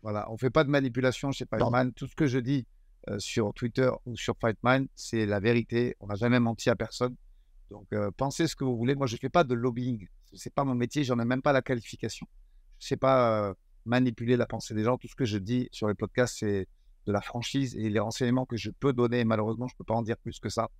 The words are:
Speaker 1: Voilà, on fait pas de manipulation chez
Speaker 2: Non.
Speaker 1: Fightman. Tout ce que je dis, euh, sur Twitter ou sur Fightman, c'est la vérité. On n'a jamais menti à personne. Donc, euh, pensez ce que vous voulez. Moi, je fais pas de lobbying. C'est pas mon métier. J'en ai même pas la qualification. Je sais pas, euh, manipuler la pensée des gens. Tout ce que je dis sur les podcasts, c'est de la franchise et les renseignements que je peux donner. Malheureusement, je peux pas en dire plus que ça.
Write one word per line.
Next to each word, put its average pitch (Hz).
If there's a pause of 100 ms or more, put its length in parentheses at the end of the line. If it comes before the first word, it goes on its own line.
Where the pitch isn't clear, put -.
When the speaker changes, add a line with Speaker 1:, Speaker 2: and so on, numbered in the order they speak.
Speaker 1:
Voilà, 104
on 113
fait 127
pas 156
de 139
manipulation 131
chez -
Speaker 2:
Non. 113
Speaker 1:
Fightman. 120
Tout 135
ce -
que 156
je 127
dis, 127 (440)
euh, 104
sur 104
Twitter 127 (160)
ou 117
sur -
Fightman, 127
c'est 113
la 101
vérité. 117
On 98
n'a 101
jamais 120
menti 117
à 113
personne. 123 (540)
Donc, 104
euh, 104
pensez 139
ce -
que -
vous 131
voulez. 120
Moi, 139
je 113
fais 131
pas 175
de 127
lobbying. 120 (260)
C'est -
pas 143
mon 135
métier. 120
J'en 123
ai 117
même 127
pas 147
la 131
qualification. - (520)
Je -
sais 139
pas, 117
euh, 92 (320)
manipuler 123
la 120
pensée -
des 107
gens. 123
Tout -
ce -
que 135
je 107
dis 120
sur -
les 104
podcasts, -
c'est 101 (380)
de 104
la 101
franchise 123
et 110
les 104
renseignements 123
que 120
je 107
peux 139
donner. 120
Malheureusement, 113
je -
peux -
pas 110
en 113
dire 110
plus -
que 107
ça. 113 (100)